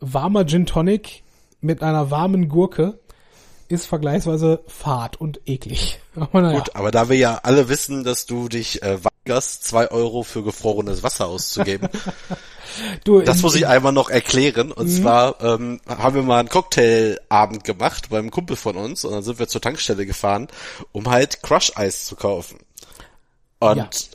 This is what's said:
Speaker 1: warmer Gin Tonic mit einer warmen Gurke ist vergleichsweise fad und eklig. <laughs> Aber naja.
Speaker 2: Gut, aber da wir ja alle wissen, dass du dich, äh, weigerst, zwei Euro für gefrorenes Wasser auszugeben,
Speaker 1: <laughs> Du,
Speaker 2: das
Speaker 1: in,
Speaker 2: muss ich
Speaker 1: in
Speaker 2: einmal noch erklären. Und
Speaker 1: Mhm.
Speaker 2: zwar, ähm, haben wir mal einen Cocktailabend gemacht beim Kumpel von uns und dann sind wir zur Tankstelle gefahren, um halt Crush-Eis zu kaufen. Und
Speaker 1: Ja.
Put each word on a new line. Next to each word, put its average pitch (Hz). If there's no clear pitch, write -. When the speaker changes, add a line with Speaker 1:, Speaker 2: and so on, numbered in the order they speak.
Speaker 1:
warmer 156
Gin 170
Tonic 185
mit 156
einer 156
warmen 175
Gurke 180
ist 170
vergleichsweise 160
fad 123
und 156
eklig. -
<laughs> -
Aber 160
naja. 156
Speaker 2:
Gut, -
aber 104
da 117
wir 131
ja 117
alle 131
wissen, 135
dass 123
du 120
dich, 113
äh, 98
weigerst, -
zwei 113
Euro 117
für 110
gefrorenes 101
Wasser 110
auszugeben, 190
Speaker 1:
<laughs> -
Du, 202
Speaker 2:
das 147
Speaker 1:
in, 180
Speaker 2:
muss 160
ich 160
Speaker 1:
in -
Speaker 2:
einmal 131
noch 135
erklären. 123
Und -
Speaker 1:
Mhm. 180
Speaker 2:
zwar, 123
ähm, 117
haben 123
wir 135
mal 120
einen 120
Cocktailabend 113
gemacht 107
beim 110
Kumpel 170
von 98
uns 113
und 98
dann 104
sind 117
wir 120
zur 113
Tankstelle 104
gefahren, 101
um 107
halt 123
Crush-Eis -
zu -
kaufen. 98
Und 107
Speaker 1:
Ja. 107